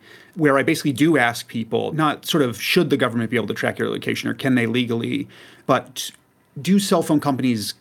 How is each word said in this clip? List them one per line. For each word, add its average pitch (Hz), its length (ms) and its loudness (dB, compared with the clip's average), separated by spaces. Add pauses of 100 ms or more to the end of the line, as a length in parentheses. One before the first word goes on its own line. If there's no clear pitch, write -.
(360)
where 143 200 4
I 135 60 2
basically 147 320 0
do 151 240 4
ask 120 300 0
people, 113 440 -4
not 151 320 0
sort 160 180 2
of 120 160 -2
should 175 300 2
the 143 80 2
government 117 340 0
be 117 60 0
able 107 120 -2
to 113 60 -4
track 117 240 -4
your 110 120 -2
location 113 400 -4
or 117 40 -4
can 131 200 0
they 117 120 2
legally, 120 600 -2 (380)
but - 440 -2 (520)
do 185 160 2
cell 190 240 2
phone 156 180 2
companies 123 600 -2